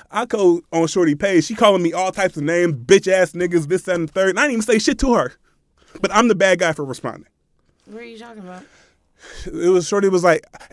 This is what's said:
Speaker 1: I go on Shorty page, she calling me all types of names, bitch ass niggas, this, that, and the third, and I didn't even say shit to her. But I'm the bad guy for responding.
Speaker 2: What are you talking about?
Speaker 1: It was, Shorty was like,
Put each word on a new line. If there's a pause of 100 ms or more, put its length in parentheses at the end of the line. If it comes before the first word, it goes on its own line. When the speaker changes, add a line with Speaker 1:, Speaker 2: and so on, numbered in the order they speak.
(120)
Speaker 1:
I
go (100)
on
Shorty
page,
she
calling
me
all
types
of
names,
bitch
ass
niggas,
this,
that,
and
the
third,
and
I
didn't
even
say
shit
to
her. (640)
But
I'm
the
bad
guy
for
responding. (580)
Speaker 2:
What
are
you
talking
about? (840)
Speaker 1:
It
was,
Shorty
was
like, (280)